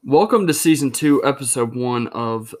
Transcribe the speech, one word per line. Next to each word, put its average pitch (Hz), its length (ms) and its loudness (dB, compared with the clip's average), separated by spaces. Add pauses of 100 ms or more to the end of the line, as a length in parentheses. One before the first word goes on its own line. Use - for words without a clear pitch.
Welcome 196 440 2
to 156 80 0
season 143 380 2
two, 143 320 2
episode 123 520 -2
one 123 320 -2
of 113 520 -8